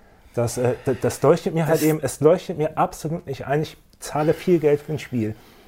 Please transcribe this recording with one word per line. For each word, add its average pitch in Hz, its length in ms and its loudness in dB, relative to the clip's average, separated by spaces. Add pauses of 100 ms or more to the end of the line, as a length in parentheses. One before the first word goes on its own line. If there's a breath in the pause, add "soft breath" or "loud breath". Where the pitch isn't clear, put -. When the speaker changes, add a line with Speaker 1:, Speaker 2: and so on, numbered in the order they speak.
(360 soft breath)
Speaker 1:
Das, 117 220 -2
äh, 123 180 0 (100)
d-, 131 160 0
das 120 200 -2
leuchtet 160 320 4
mir 160 140 0
halt 160 80 2
Speaker 2:
Das 151 80 0
Speaker 1:
eben, 156 180 2
es - 200 -6
leuchtet 170 360 2
mir 156 200 -4
absolut 160 480 -4
nicht 135 200 -10
ein. 147 160 0
Ich - 140 -8 (240)
zahle 151 340 0
viel 175 260 2
Geld 147 200 2
für 156 140 -10
ein 135 60 -4
Spiel. 113 360 -4 (320 loud breath)